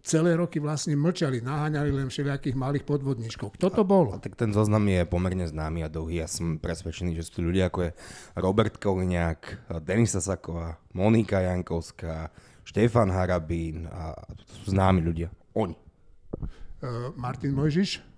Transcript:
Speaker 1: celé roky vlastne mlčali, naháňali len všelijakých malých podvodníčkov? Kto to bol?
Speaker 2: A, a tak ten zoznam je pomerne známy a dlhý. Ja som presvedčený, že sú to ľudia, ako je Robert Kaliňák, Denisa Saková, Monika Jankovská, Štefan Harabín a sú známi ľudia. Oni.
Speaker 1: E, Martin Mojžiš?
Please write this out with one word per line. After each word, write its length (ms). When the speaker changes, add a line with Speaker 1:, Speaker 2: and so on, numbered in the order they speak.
Speaker 1:
celé 320
roky 240
vlastne 400
mlčali, 400
naháňali 480
len 240
všelijakých 480
malých 240
podvodníčkov? 720
Kto 160
to 160
bol? 240
Speaker 2:
A, 80
a 0
tak 160
ten 160
zoznam 320
je 240
pomerne 400
známy 320
a 80
dlhý. 320
Ja 80
som 320
presvedčený, 560
že 80
sú 160
to 80
ľudia, 240
ako 160
je 20
Robert 400
Kaliňák, 1040
Denisa 400
Saková, 560
Monika 480
Jankovská, 880
Štefan 400
Harabín 800
a 240
sú 320
známi 240
ľudia. 320
Oni. 160
Speaker 1:
E, 80
Martin 400
Mojžiš? 480